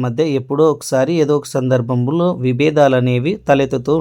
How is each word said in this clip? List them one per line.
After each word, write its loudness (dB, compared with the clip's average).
మధ్య -2
ఎప్పుడో 0
ఒకసారి -2
ఏదో 0
ఒక -16
సందర్భంలో 0
విభేదాలు 2
అనేవి 0
తలెత్తుతూ 0